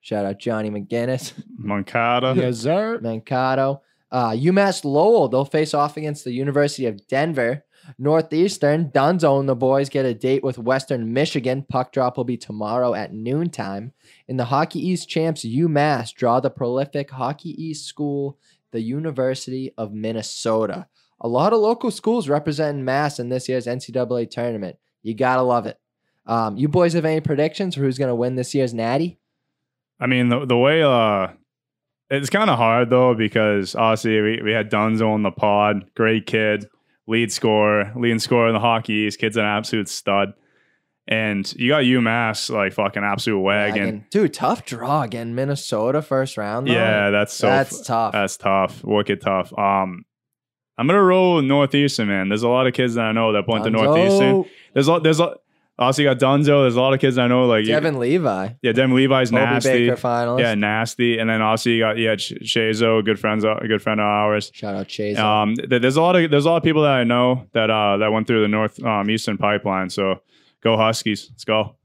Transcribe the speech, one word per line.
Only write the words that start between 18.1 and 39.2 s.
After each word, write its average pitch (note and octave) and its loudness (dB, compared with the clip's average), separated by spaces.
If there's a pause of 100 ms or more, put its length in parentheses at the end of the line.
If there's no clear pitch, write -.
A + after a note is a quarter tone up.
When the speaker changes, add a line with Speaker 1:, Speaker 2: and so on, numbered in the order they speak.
Speaker 1:
the A2+ -6
University C3 -6
of G#2+ -8
Minnesota. A2 -4 (340)
A A#2 -6
lot C#3+ 2
of A3+ 2
local A#3 0
schools A3 -2
representing D3 -2
Mass C#3 0
in A#2+ -6
this B2+ -4
year's B2+ -4
N B2 -6
C B2 -16
double B2 -2
A A#2+ -2
tournament. A2+ -6 (260)
You A2 -6
gotta B2+ 2
love A#2+ 0
it. - -12 (460)
Um, A2+ -2
you C3+ 0
boys E3+ 2
have E3 0
any D#3+ 0
predictions D#3 -2
for C#3 -4
who's C3 -2
gonna B2+ -2
win B2 -2
this B2+ -6
year's B2+ 0
Natty? B2+ -2 (800)
Speaker 2:
I B2 -2
mean, B2 2
the, C3 0
the B2 2
way, C#3+ 4
uh, A2 2 (800)
it's C#3 -2
kinda G3 2
hard, A#2 2
though, B2+ 4
because G#2+ 0
obviously A2 2
we, A2 0
we G#2+ 0
had G#2+ -2
Dunzo A2 2
on G#2+ 0
the G2 0
pod, G#2 2
great A2 0
kid, G#2+ 0 (360)
lead A2+ 0
scorer, G#2+ 2
leading A#2 0
scorer A#2 2
in A2+ 2
the G#2+ 2
Hockey A2+ 0
East, G#2+ -2
kid's A2 -2